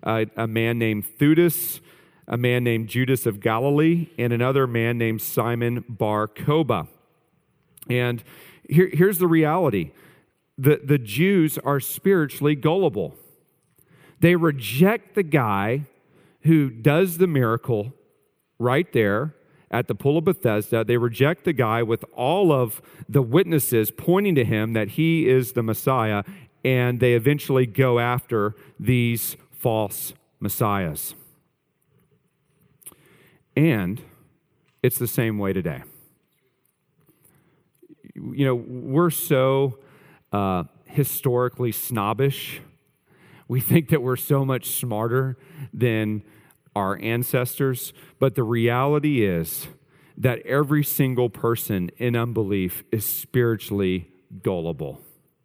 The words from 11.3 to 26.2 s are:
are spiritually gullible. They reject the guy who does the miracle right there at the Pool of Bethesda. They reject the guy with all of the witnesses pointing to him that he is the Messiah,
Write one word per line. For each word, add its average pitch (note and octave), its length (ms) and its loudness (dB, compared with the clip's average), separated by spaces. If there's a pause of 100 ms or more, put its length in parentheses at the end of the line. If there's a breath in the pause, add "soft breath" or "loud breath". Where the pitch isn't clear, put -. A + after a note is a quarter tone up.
are C#3 200 -2
spiritually D3+ 760 0
gullible. D3 600 0 (1040 soft breath)
They E3+ 160 6
reject D#3 800 2
the G3+ 80 2
guy B2 600 2 (560 soft breath)
who D3+ 280 4
does D#3 480 2
the F#3 100 4
miracle A#2 680 0 (640)
right C3 340 0
there A2+ 420 0 (380 soft breath)
at B2 160 -2
the A2+ 80 -4
Pool C#3+ 220 0
of E3 80 -2
Bethesda. A2+ 580 0
They A#2+ 140 2
reject A#2+ 480 0
the F3 80 0
guy A#2 300 0
with A2+ 200 -2 (100)
all E3 380 2
of B2+ 300 0 (260 loud breath)
the C#3 140 2
witnesses B2 720 2
pointing F#3+ 440 0
to B2+ 80 4
him A2 300 0
that G#2+ 160 0
he D#3+ 400 0
is C3 240 2
the A#2+ 100 -2
Messiah, A2 600 0 (400 loud breath)